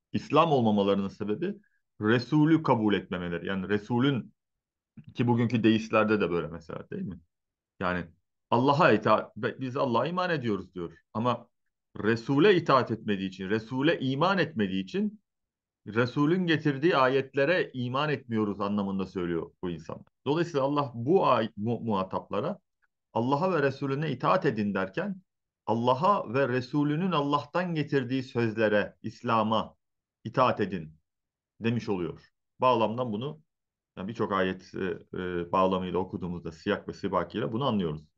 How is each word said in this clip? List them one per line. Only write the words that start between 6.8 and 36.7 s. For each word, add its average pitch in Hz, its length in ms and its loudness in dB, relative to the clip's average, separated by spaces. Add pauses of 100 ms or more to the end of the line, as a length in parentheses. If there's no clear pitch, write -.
değil - 120 -8
mi? - 180 -10 (600)
Yani 90 240 -2 (460)
Allah'a 135 420 4
ita-, 107 440 2
be-, 110 240 -6
"Biz 127 160 -6
Allah'a 127 300 0
iman 180 240 -4
ediyoruz." 110 440 -4
diyor. 85 180 -8 (220)
Ama 117 340 -2 (540)
Resul'e 139 540 4
itaat 139 340 4
etmediği 98 380 2
için, 95 220 -6
Resul'e 127 500 0
iman 147 380 0
etmediği 98 460 -2
için 202 360 -6 (640)
Resul'ün 147 600 0
getirdiği 156 500 2
ayetlere 135 800 2
iman 131 360 -2
etmiyoruz 107 500 -2
anlamında 98 460 -2
söylüyor 85 440 -4 (120)
bu 90 80 -4
insanlar. - 360 -10 (200)
Dolayısıyla 151 400 0
Allah 143 280 -2
bu 139 320 2
ay-, 117 300 2
mu-, 110 240 -2
muhataplara 101 800 -2 (540)
"Allah'a 139 400 0
ve 151 100 0
Resulüne 139 480 -2
itaat 156 360 0
edin." 104 280 0
derken 175 480 -4 (440)
Allah'a 127 680 2
ve 135 140 2
Resulünün 147 640 0
Allah'tan 147 640 -2
getirdiği 135 480 -2
sözlere, 107 800 0
İslam'a 110 760 0 (480)
itaat 120 360 2
edin 87 360 -6 (640)
demiş 113 280 -2
oluyor. 90 440 -6 (280)
Bağlamdan 120 520 0
bunu, 139 280 -8 (560)
yani 92 120 -10
birçok 113 240 -4
ayet, 95 420 -2
e, 92 100 -6 (340)
e, 90 340 -6
bağlamıyla 92 460 2
okuduğumuzda, 87 540 -6
siyak - 360 -6